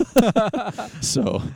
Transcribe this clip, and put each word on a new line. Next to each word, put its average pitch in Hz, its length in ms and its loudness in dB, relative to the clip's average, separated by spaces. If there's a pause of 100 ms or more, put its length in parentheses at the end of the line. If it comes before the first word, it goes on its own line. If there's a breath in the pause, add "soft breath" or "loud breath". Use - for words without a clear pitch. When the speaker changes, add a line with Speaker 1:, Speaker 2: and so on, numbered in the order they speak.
(140)
Speaker 1:
<laughs> 220 840 0
Speaker 2:
So, - 420 0 (140)